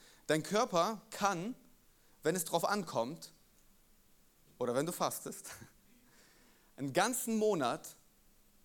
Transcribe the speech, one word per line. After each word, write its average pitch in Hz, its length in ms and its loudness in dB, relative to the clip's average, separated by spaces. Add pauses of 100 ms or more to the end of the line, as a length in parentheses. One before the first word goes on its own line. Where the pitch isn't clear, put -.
(260)
Dein 156 160 2
Körper 202 580 2 (120)
kann, 202 420 0 (680)
wenn 160 120 2
es 175 80 -2
drauf 170 220 0
ankommt, 165 680 -2 (1300)
oder 120 160 -2
wenn 143 140 2
du 180 40 -4
fastest, - 540 -4 (640)
<laughs> - 680 -20
einen 135 160 -6
ganzen 220 460 2
Monat 160 580 2 (680)